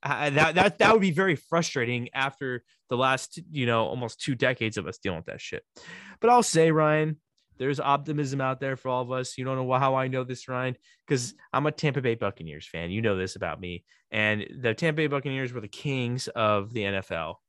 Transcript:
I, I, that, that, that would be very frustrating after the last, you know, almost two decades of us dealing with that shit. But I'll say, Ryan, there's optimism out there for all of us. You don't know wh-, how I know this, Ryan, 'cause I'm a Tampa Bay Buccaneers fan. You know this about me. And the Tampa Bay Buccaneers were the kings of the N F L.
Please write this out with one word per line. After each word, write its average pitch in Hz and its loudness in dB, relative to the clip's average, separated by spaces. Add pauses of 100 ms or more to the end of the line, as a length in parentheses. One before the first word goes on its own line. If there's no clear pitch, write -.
I, 139 -2
I, - 2
that, 156 4
that, 185 4
that 208 8
would 220 6
be 190 4
very 175 2
frustrating 123 -2
after 135 -4 (260)
the 123 -2
last, 131 0 (120)
you 143 0
know, 113 4
almost 117 -6
two 143 -2
decades 117 0
of 87 -6
us 92 -10
dealing 90 -4
with 82 -10
that - -12
shit. - -10 (560)
But 226 4
I'll 240 8
say, 160 6
Ryan, 156 4 (400)
there's 135 -2
optimism 143 0
out 131 -2
there 135 -4
for - -6
all 127 0
of 123 -6
us. 127 -6
You 127 -6
don't 131 -2
know 131 -2
wh-, 127 2
how 135 2
I 131 0
know 131 -2
this, 127 -10
Ryan, 127 -4 (300)
'cause 123 0 (180)
I'm 143 0
a 151 2
Tampa 143 -2
Bay 123 0
Buccaneers 80 -6
fan. 85 -6
You 107 -2
know 107 2
this 92 -4
about 80 -6
me. 87 -10 (280)
And 107 0 (160)
the 113 2
Tampa 156 0
Bay 156 0
Buccaneers 135 -2
were 123 -8
the 107 -12
kings 127 -4
of 107 0
the 113 -2
N 98 0
F 95 -4
L. 82 -6